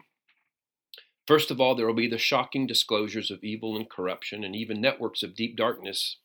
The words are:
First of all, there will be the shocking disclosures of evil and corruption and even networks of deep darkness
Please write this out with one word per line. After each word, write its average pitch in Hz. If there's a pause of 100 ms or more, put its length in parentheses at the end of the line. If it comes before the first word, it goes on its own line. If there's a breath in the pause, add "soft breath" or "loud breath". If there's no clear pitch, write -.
(1200 loud breath)
First 151
of 127
all, 127
there 117
will 113
be 117
the 113
shocking 131
disclosures 107
of 98
evil 110
and 110
corruption 92
and 98
even 107
networks -
of 92
deep 113
darkness 110